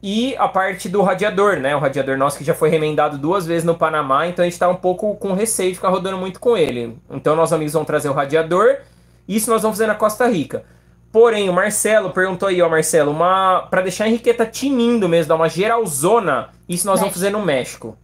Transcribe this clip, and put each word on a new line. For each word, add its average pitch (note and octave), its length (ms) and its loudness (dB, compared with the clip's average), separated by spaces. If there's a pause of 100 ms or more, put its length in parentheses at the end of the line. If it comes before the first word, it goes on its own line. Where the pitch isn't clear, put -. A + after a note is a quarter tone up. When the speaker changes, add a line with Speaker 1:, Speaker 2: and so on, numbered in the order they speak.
Speaker 1:
e A3 360 -2
a G3 100 0
parte F#3+ 400 -2
do G3 140 0
radiador, F#3+ 560 2
né? C#3 180 0
O C#3 40 0
radiador C3+ 380 -2
nosso C#3 200 0
que D3+ 80 -14
já D#3+ 100 0
foi D#3 140 2
remendado D3+ 480 0
duas E3+ 280 -2
vezes E3 200 -2
no E3 100 0
Panamá, D#3 520 0
então F3 160 -2
a F3 40 2
gente F3 100 -6
tá F3+ 120 2
um F3+ 60 0
pouco F#3 420 -2
com G3 160 -4
receio G3 380 -2
de F3+ 40 -8
ficar F#3+ 140 -2
rodando F#3 280 -2
muito F#3 220 -8
com A#3 160 2
ele. A#2+ 420 -2 (120)
Então, D3 260 0
nossos D#3+ 160 2
amigos D#3 220 -2
vão D#3 100 0
trazer D3 240 -2
o - 60 -2
radiador, D#3+ 640 2 (500)
isso G#3+ 220 -2
nós A3+ 120 2
vamos G#3+ 160 -2
fazer A3 100 0
na G#3 80 0
Costa G#3+ 300 0
Rica. E3+ 380 -2 (480)
Porém, A3 380 4
o F3 40 0
Marcelo G#3 580 2
perguntou F#3 360 0
aí, F3+ 140 2
ó, E3+ 80 4
Marcelo, D#3 420 2
uma, F#3 580 2
pra F#3+ 120 2
deixar F#3+ 240 -2
a - 20 2
Henriqueta A#3 380 2
tinindo A#3 640 0
mesmo, E3 180 2
dar D#3+ 80 2
uma D#3+ 140 2
geralzona, F3+ 960 0 (220)
isso F3 180 -4
nós F#3+ 140 2
vamos G3 120 -2
Speaker 2:
México. F3+ 60 -10
Speaker 1:
fazer G3 120 0
no G#3+ 140 -4
México. B2 580 -4